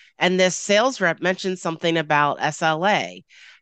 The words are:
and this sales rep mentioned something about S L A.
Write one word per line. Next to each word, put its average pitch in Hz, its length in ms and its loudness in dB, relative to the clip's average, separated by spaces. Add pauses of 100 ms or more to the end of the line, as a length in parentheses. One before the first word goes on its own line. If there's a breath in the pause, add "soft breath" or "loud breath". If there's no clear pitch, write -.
(180 loud breath)
and 185 200 2
this 185 180 2
sales 220 440 0
rep 170 200 0
mentioned 185 380 -2
something 165 380 -2
about 147 440 2
S 147 220 -4
L 160 240 0
A. 110 380 -2 (380 loud breath)